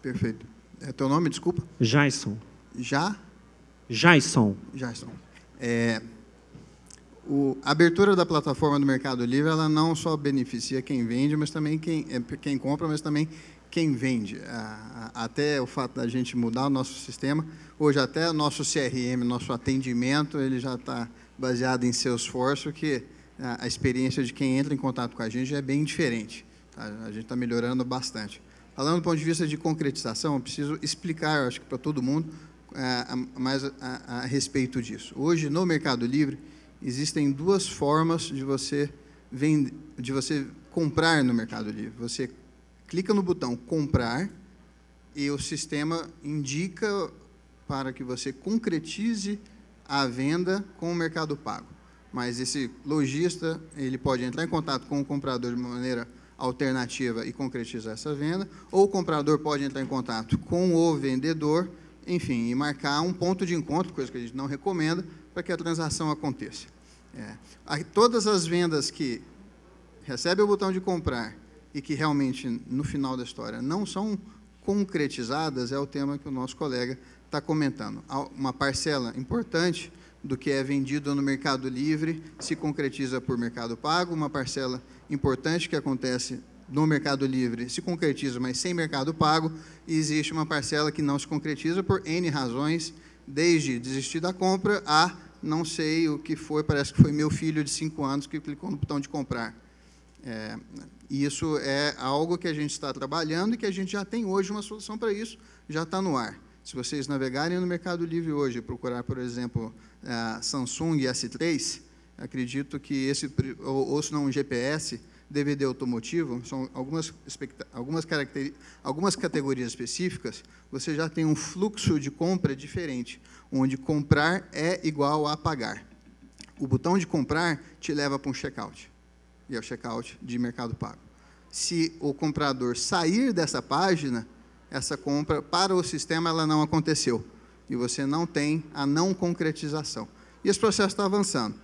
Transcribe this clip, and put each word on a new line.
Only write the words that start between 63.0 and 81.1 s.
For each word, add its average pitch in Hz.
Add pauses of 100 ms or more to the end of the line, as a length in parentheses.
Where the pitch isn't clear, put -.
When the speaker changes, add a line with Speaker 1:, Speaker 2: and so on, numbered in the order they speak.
Speaker 1:
um 180
ponto 185
de 175
encontro, 170
coisa 131
que 127
a -
gente 117
não 135
recomenda, 165 (260)
para 175
que 185
a 170
transação 165
aconteça. 147 (500)
É. 110 (280)
A, 151
todas 220
as 190
vendas 165
que 127 (800)
recebem 170
o 202
botão 202
de 185
comprar 156 (360)
e 147
que 151
realmente, 131
no 131
final 139
da 123
história, 117
não 175
são 202 (480)
concretizadas, 147
é 135
o 143
tema 139
que 143
o 139
nosso 127
colega 127 (320)
tá 147
comentando. 139
Há 135
uma 135
parcela 135
importante 165 (300)
do 135
que 143
é 135
vendido 139